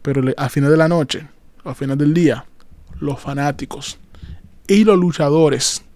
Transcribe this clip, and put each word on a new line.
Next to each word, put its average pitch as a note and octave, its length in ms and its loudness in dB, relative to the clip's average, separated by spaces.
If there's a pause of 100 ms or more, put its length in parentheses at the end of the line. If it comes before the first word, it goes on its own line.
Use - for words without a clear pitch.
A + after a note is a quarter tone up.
Pero C3+ 220 -2
le-, C3 160 0
al C3+ 100 -4
final C#3+ 220 0
de D#3 80 6
la D#3+ 100 4
noche, E3 400 -2 (360)
al B2 100 -8
final C#3 240 -4
del D3 160 2
día, D#3+ 320 2 (540)
los C#3+ 200 -6
fanáticos C#3+ 760 -8 (680)
y G3+ 160 4
los G#3 160 6
luchadores D#3 880 0 (120)